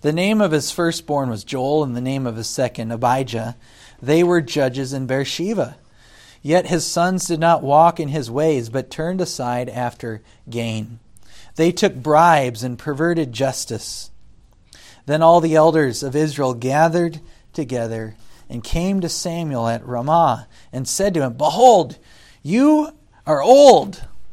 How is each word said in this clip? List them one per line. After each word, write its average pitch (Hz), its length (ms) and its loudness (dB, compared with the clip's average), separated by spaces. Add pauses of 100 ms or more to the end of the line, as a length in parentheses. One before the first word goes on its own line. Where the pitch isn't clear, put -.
The 147 120 0
name 196 260 0
of 196 120 2
his 151 180 0
firstborn 151 580 -4
was 110 160 -8
Joel, 139 400 -2
and 127 140 -6
the 123 40 -6
name 131 260 -4
of 113 80 -6
his 113 100 -10
second, 117 460 -6
Abijah. 117 640 -2 (440)
They 151 240 0
were 175 160 2
judges 131 540 -4
in 131 140 -8
Beersheba. 143 720 -4 (640)
Yet 170 240 0
his 165 180 -2
sons 180 400 -2
did 170 140 -4
not 165 240 2
walk 160 360 4
in 151 100 -6
his 135 200 -6
ways, 135 400 0
but 127 220 -6
turned 175 280 -6
aside 123 480 -6
after 120 540 -8 (260)
gain. 113 520 -8 (560)
They 165 160 2
took 190 240 0
bribes 143 680 2
and 127 140 -8
perverted 151 560 -2
justice." - 800 -6 (960)
Then 156 160 0
all 170 180 6
the 160 140 0
elders 156 480 4
of 135 120 -8
Israel 143 380 0
gathered 156 640 0 (320)
together 113 640 -8 (320)
and 117 160 -12
came 185 380 -2
to 175 80 -4
Samuel 156 580 -6
at 117 200 -6
Ramah 127 600 0 (240)
and 127 160 -8
said 196 280 -2
to 151 80 0
him, 123 100 -4
Behold, 160 640 4 (460)
"You 285 500 2 (340)
are 147 140 2
old, 214 600 6 (300)